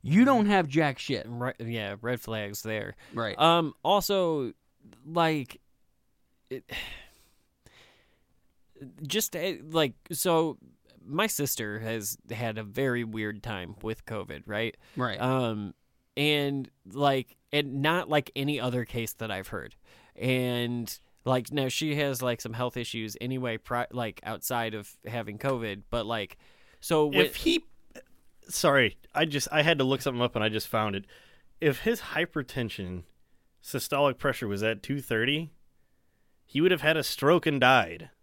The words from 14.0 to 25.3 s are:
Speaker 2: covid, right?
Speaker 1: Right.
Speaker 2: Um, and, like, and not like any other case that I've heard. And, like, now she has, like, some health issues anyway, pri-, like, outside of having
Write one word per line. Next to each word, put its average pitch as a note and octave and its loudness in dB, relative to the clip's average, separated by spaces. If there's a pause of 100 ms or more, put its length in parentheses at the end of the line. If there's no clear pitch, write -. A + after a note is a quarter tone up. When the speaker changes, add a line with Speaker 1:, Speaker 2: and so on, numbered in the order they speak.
Speaker 2:
covid, F#2+ -8
right? G#2+ -4 (220)
Speaker 1:
Right. A#2+ -2
Speaker 2:
Um, A#2+ -2 (420)
and, C#3+ 0 (220)
like, C3+ 2 (160)
and C#3 -2
not E3 2
like D3 2
any C#3 -2
other B2 -2
case A#2 -6
that A2 -8
I've F#2+ -6
heard. C#2+ -10 (400)
And, A#2+ -2 (300)
like, B2+ 0
now C3+ 0
she D3+ -2
has, C#3 0
like, B2 0
some A2 -8
health B2 -4
issues A2+ -6
anyway, B2 -4
pri-, A#2+ -4
like, A#2 -6
outside A2+ -4
of G#2 -10 (160)
having A2 -6